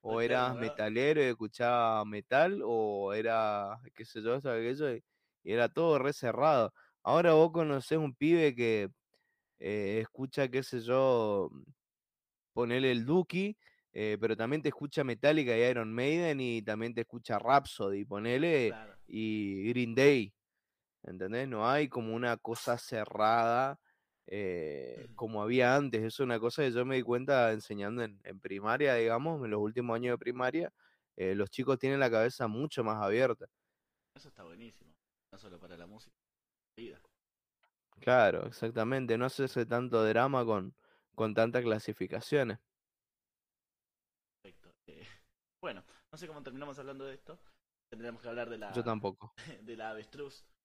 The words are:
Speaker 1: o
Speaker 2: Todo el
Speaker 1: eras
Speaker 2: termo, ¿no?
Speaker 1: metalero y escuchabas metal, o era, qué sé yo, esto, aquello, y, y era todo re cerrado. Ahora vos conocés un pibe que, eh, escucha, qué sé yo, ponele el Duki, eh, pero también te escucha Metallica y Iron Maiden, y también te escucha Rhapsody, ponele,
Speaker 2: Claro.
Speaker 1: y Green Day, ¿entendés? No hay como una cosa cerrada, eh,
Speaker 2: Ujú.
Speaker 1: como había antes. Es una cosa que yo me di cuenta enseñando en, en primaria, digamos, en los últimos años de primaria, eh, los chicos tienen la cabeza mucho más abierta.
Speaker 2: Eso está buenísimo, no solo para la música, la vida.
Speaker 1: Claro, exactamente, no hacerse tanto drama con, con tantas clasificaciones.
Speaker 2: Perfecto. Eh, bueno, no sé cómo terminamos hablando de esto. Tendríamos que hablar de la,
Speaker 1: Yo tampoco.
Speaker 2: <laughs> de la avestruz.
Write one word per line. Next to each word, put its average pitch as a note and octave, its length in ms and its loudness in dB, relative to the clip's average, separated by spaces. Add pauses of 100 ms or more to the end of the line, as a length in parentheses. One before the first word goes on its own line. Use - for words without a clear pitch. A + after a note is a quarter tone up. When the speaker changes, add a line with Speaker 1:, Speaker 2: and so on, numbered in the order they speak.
Speaker 1:
o A2+ 100 -8
Speaker 2:
Todo A2+ 100 0
el A#2 60 2
Speaker 1:
eras B2 220 2
Speaker 2:
termo, B2+ 60 -2
¿no? A#2+ 60 -6
Speaker 1:
metalero A#2 600 2
y - 20 6
escuchabas A2+ 800 2
metal, C#3 580 2
o G#2 500 0
era, A2 680 -2 (140)
qué A2+ 100 -16
sé A2+ 180 -12
yo, A#2 140 0
esto, C#3 140 -6
aquello, B2 440 -2
y, A2 80 -10 (400)
y F#2+ 100 -6
era A#2 160 4
todo D#3+ 300 2
re C#3 140 0
cerrado. B2 600 2 (300)
Ahora E3 320 6
vos D#3+ 180 8
conocés D#3 460 0
un D3 160 -2
pibe D#3 400 4
que, A2+ 340 2 (680)
eh, G#2 420 -2
escucha, C3 480 -4
qué B2+ 140 -2
sé B2+ 180 -6
yo, A2+ 680 2 (1040)
ponele B2 380 2
el A#2 120 0
Duki, F3+ 520 0 (360)
eh, G#2+ 280 -2
pero A2 160 0
también B2 260 -2
te D3+ 60 0
escucha C#3+ 360 -4
Metallica C3 520 2
y A2+ 60 4
Iron A#2+ 300 2
Maiden, D3 480 0
y A#2 220 -2
también A2 320 -4
te A#2 80 -2
escucha - 360 -4
Rhapsody, A2 680 2
ponele, B2 640 2
Speaker 2:
Claro. G#2+ 260 -8 (120)
Speaker 1:
y G#2 640 -4
Green B2 240 -2
Day, C3 380 6 (720)
¿entendés? G2 440 -6
No A2+ 200 0
hay C#3+ 200 2
como A2+ 260 -4
una A#2+ 220 0
cosa A#2 420 -4
cerrada, A#2 1000 2 (480)
eh, D#2 800 -6
Speaker 2:
Ujú. A#2+ 80 -20
Speaker 1:
como A2 280 -6
había B2 340 4
antes. B2 260 0
Es A2 180 -6
una A#2+ 200 0
cosa A#2+ 220 -2
que C3 100 0
yo B2 140 0
me C3 100 -2
di C3 60 0
cuenta A#2+ 500 2
enseñando G#2 500 -6
en, G#2+ 220 -10
en F#2+ 160 -14
primaria, A2 540 0
digamos, B2 500 0
en A2+ 60 -4
los G#2+ 100 0
últimos A#2 360 -2
años B2 180 -2
de A#2+ 40 -4
primaria, B2+ 540 -2 (440)
eh, F#2 180 -2
los G2+ 160 -2
chicos C3 280 0
tienen C3+ 220 0
la B2+ 100 2
cabeza A2+ 380 0
mucho B2+ 340 -4
más A2 200 -2
abierta. A2 440 0 (720)
Speaker 2:
Eso D3 120 -20
está G#2+ 160 -20
buenísimo, F2 480 -20 (400)
no G2 60 -20
solo F#2+ 220 -20
para E2+ 160 -20
la E2+ 100 -18
música, G#2+ 300 -20 (600)
la A2+ 40 -16
vida. - 180 -16 (1000)
Speaker 1:
Claro, B2 460 4
exactamente, A#2 720 -2
no A#2+ 100 0
hacerse B2+ 400 -2
tanto A#2+ 380 0
drama B2 400 2
con, G#2+ 300 -2 (400)
con A2 200 -2
tantas A#2 280 2
clasificaciones. A2 960 -2 (1800)
Speaker 2:
Perfecto. F#2 280 -20 (180)
Eh, D#2 180 -20 (560)
bueno, B2+ 220 -10 (280)
no D#3 60 -20
sé E3+ 80 -16
cómo D3+ 160 -16
terminamos C#3 360 -14
hablando C3+ 260 -12
de C3+ 100 -12
esto. E3 240 -20 (540)
Tendríamos A#2 300 -12
que A#2+ 60 -12
hablar A#2 220 -8
de A2+ 80 -10
la, G#2 140 -12
Speaker 1:
Yo A#2 100 -4
tampoco. G#2+ 540 -6
Speaker 2:
<laughs> C3 260 -20
de A2+ 140 -14
la A2 140 -10
avestruz. C3+ 540 -16 (200)